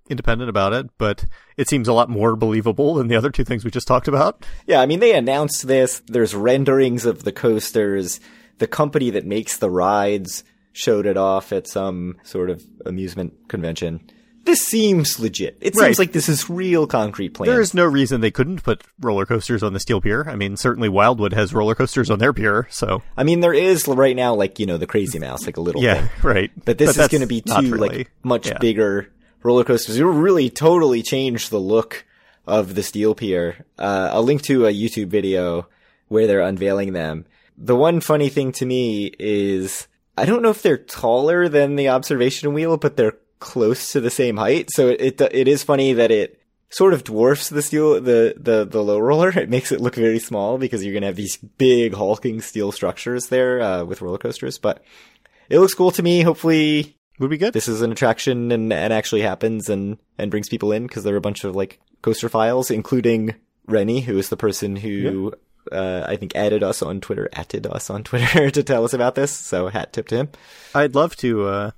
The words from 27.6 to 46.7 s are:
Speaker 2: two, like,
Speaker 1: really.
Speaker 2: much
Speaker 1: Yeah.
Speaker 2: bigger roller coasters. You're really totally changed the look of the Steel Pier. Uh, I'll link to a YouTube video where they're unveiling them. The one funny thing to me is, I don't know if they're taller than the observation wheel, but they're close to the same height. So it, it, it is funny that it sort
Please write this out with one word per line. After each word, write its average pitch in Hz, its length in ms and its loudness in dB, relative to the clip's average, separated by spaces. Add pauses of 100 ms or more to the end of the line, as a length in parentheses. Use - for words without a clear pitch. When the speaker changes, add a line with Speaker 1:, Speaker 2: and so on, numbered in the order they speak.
Speaker 2:
two, 123 140 0
like, 107 160 0
Speaker 1:
really. 127 160 -8 (160)
Speaker 2:
much 123 240 -2
Speaker 1:
Yeah. - 120 -6
Speaker 2:
bigger 104 520 0 (320)
roller 120 220 4
coasters. 117 340 0
You're 165 120 4
really 160 380 4
totally 147 540 2
changed 131 480 -4
the 107 80 0
look 107 460 -2 (420)
of 98 280 0
the 101 60 -2
Steel 107 320 0
Pier. 90 520 -4 (120)
Uh, 95 360 -2
I'll 113 100 2
link 139 200 2
to 127 220 2
a 104 80 4
YouTube 104 340 -4
video 90 600 -2 (400)
where 110 200 2
they're 98 140 4
unveiling 98 520 -2
them. 80 320 -6 (320)
The 120 180 0
one 165 240 4
funny 147 300 0
thing 131 240 -2
to - 120 -6
me 120 540 -2
is, 101 680 -2 (320)
I 113 80 0
don't 233 160 2
know 233 80 4
if 214 140 0
they're 151 140 4
taller 151 720 0
than 143 260 2
the 139 140 0
observation 131 640 0
wheel, 160 240 0
but 143 180 -2
they're 110 220 2 (220)
close - 540 -2
to 143 80 0
the 117 80 0
same 120 260 0
height. 110 340 0
So 127 200 2
it, 123 100 0
it, 131 220 0 (120)
it 131 140 2
is 139 160 2
funny 135 300 2
that 117 180 4
it 107 300 0 (280)
sort 190 240 4